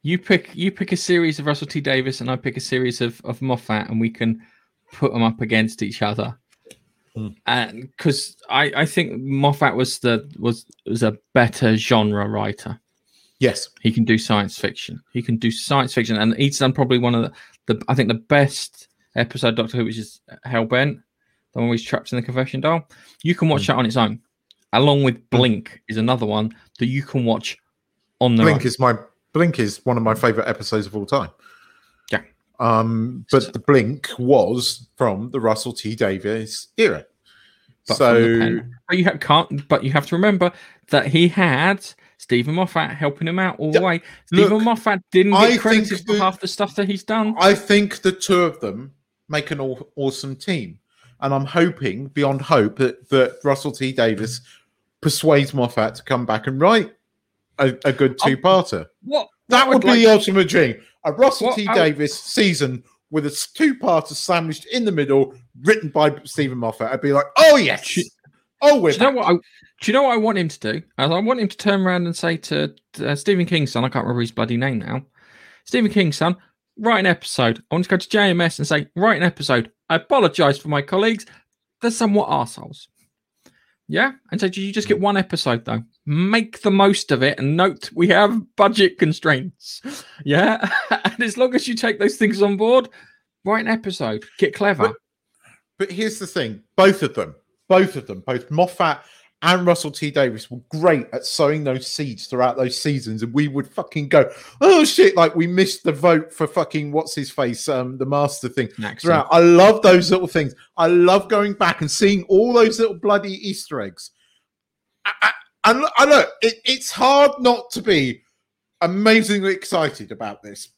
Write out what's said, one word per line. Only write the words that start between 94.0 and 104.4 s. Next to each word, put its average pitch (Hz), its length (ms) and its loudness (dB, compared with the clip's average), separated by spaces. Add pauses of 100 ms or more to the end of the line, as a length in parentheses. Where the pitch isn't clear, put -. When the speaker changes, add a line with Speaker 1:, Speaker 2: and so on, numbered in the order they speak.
Speaker 1:
Get - 160 0
clever. 202 340 0
Speaker 2:
But, - 80 -6 (800)
but 190 120 -4
here's 214 280 -6
the 190 80 -10
thing. 113 360 -6 (140)
Both 190 260 4
of - 120 -4
them, 80 200 -8 (340)
both 190 280 4
of 131 100 -12
them, 92 200 -14
both 123 240 -6
Moffat 170 500 0 (420)
and 180 240 2
Russell 165 240 0
T 147 200 -8
Davies 127 400 -2
were 123 180 -14
great 156 460 0
at 131 120 -8
sowing 151 380 -2
those 131 220 -6
seeds 131 400 -10
throughout 127 320 0
those 127 220 -4
seasons. 110 420 -6
And 117 120 -8
we 147 140 0
would 139 200 -6
fucking 151 400 -8
go, 143 220 4 (300)